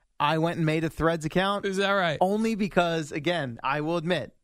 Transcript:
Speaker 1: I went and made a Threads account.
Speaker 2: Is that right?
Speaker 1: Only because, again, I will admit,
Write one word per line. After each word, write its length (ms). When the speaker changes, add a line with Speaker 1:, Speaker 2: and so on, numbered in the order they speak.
Speaker 1:
I 160
went 220
and 80
made 180
a 60
Threads 340
account. 400
Speaker 2:
Is 140
that 140
right? 280
Speaker 1:
Only 340
because, 580
again, 520
I 160
will 160
admit, 480